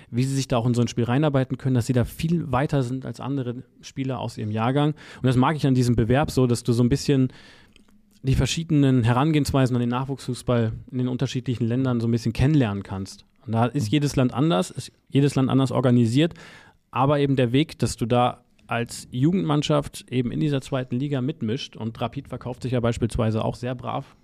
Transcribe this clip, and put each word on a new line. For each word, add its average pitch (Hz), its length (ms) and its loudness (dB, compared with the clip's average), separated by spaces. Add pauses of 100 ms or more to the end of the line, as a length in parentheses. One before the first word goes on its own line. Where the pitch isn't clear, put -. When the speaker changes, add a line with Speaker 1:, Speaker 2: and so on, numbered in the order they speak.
(120)
Speaker 1:
wie 123 140 0
sie 135 100 -2
sich 135 140 -2
da 131 80 0
auch 117 100 0
in 123 60 2
so 117 80 2
ein 117 80 2
Spiel 120 160 -2
reinarbeiten 135 520 0
können, 131 180 0
dass 117 100 2
sie 131 80 -2
da 123 100 4
viel 165 480 -2
weiter 135 320 0
sind 131 220 -6
als 123 160 -10
andere 123 420 -6 (160)
Spieler 131 400 -6
aus - 180 -8
ihrem 110 140 -6
Jahrgang. 131 380 0
Und - 360 -8
das 127 120 4
mag 139 180 2
ich 147 120 -2
an 135 60 4
diesem 123 220 4
Bewerb 123 360 2
so, 127 160 2
dass 120 160 0
du 123 100 0
so 120 100 4
ein 120 60 4
bisschen 135 400 2 (960)
die 135 100 2
verschiedenen 139 720 2
Herangehensweisen 131 720 2
an 120 40 2
den 120 100 0
Nachwuchsfußball 123 840 -2 (180)
in 131 60 -6
den 127 100 -2
unterschiedlichen 127 580 -2
Ländern 123 360 0
so 117 60 0
ein 117 40 2
bisschen 117 220 0
kennenlernen 123 480 2
kannst. - 440 -10 (200)
Und 107 80 -6
da 117 140 2
ist 123 180 -2
Speaker 2:
Mhm. 104 60 -4
Speaker 1:
jedes 147 240 0
Land 127 180 2
anders, 165 380 0
ist - 200 -12 (160)
jedes 139 280 2
Land 131 140 2
anders 131 220 2
organisiert, 123 600 4 (560)
aber 139 300 2
eben 139 160 2
der 123 180 2
Weg, 147 240 0
dass - 180 -2
du 123 100 -4
da 123 380 0 (220)
als - 460 -6
Jugendmannschaft 151 1000 0
eben 123 220 -2
in - 100 -6
dieser 143 200 0
zweiten 127 360 -6
Liga 139 240 -4
mitmischt 123 560 -6
und 113 240 -8
Rapid 123 260 -8
verkauft 127 360 -12
sich 123 100 -4
ja 127 80 2
beispielsweise 113 640 0
auch - 100 -4
sehr 123 200 -8
brav 117 480 -10